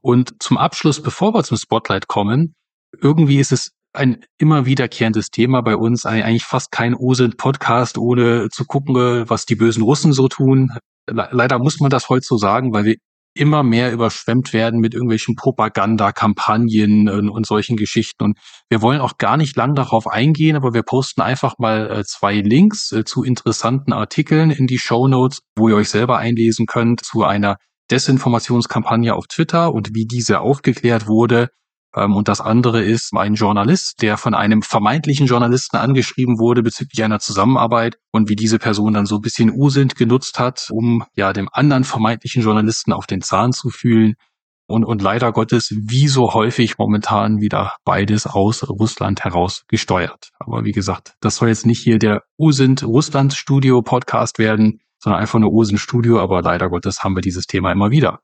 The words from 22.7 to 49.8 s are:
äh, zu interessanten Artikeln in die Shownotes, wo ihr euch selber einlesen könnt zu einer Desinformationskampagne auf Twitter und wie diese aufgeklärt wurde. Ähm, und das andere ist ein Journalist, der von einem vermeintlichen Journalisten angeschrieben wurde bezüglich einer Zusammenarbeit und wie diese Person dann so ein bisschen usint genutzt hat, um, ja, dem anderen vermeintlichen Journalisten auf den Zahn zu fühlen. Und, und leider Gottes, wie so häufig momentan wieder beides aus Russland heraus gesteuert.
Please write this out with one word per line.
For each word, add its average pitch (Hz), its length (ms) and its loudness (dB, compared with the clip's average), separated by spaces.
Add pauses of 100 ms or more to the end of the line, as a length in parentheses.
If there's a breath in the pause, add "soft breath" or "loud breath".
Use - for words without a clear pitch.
äh, 110 140 -2
zu - 180 -4
interessanten 120 720 -2
Artikeln 156 580 0
in 139 160 0
die 123 120 -2
Shownotes, 127 640 0 (120)
wo 110 140 4
ihr 110 80 4
euch 104 140 0
selber 113 280 0
einlesen 113 480 0
könnt 117 380 -2
zu - 180 -2
einer 101 360 0 (340)
Desinformationskampagne 120 1200 0
auf - 140 -8
Twitter 170 440 0
und 107 220 -6
wie 110 120 -2
diese 113 340 -2
aufgeklärt 120 680 0
wurde. 117 440 2 (460)
Ähm, 104 200 0
und 104 100 0
das 104 140 -2
andere 113 420 0
ist 110 320 -2
ein 101 200 0
Journalist, 104 680 0
der 104 140 0
von - 180 -2
einem 107 280 2
vermeintlichen 135 680 0
Journalisten 120 480 0
angeschrieben 123 640 0
wurde 117 240 2
bezüglich 110 400 -4
einer 107 160 -2
Zusammenarbeit 117 760 0 (120)
und 110 180 0
wie 107 60 0
diese 110 240 0
Person 107 360 0
dann 101 120 0
so 104 100 -2
ein 104 40 -2
bisschen 113 300 0
usint 135 440 2
genutzt 123 460 0
hat, 127 320 -4
um, 113 320 0 (100)
ja, 98 180 -2
dem 98 200 -4
anderen 131 320 2
vermeintlichen 113 580 -2
Journalisten 107 500 0
auf 101 140 -6
den 95 160 -6
Zahn 110 300 0
zu - 180 -6
fühlen. 113 440 2 (520)
Und, 113 180 0
und 107 180 -2
leider 110 280 0
Gottes, 113 460 0
wie 120 320 0
so 131 260 2
häufig 113 440 0
momentan 107 600 0
wieder 101 440 -2
beides 98 420 0
aus 101 420 -2
Russland 98 540 -4
heraus 90 460 -4
gesteuert. - 720 -4